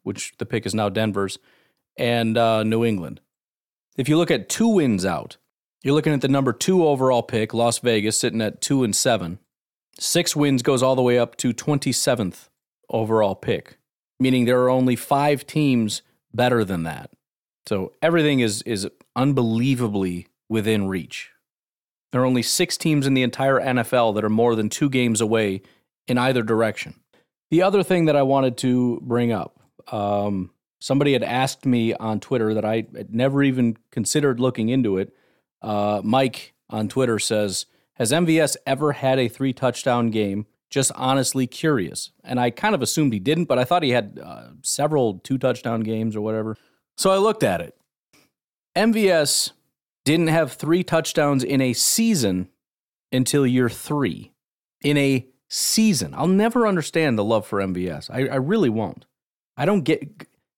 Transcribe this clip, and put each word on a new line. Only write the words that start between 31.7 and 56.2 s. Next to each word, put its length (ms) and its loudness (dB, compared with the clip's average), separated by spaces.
on 260 -4
Twitter 340 -2
that 100 -2
I 220 -2
had 180 -14
never 280 0
even 340 2
considered 500 0
looking 280 0
into 300 0
it. 160 -6
Uh, 420 -2
Mike 520 0
on 200 -4
Twitter 300 0
says, 480 -2
"Has 180 -2
M 140 2
V 140 4
S 160 0
ever 260 0
had 260 0
a 100 0
three 240 -4
touchdown 580 -2
game? 360 -2
Just 280 -2
honestly 500 0
curious." 640 -4
And 160 -4
I 100 0
kind 240 -2
of 80 -2
assumed 300 0
he 80 -2
didn't, 240 0
but 140 0
I 60 2
thought 180 0
he 80 0
had, 300 -2
uh, 280 -18
several 560 0
two 200 -4
touchdown 440 -2
games 340 -4
or 60 -4
whatever. 340 -4
So 140 2
I 80 2
looked 240 0
at 180 0
it. 160 -14
M 180 2
V 180 4
S 420 2
didn't 240 2
have 240 2
three 320 0
touchdowns 580 0
in 180 0
a 120 2
season 760 0
until 340 2
year 240 4
three. 640 -6
In 140 2
a 300 2
season. 640 0
I'll 120 0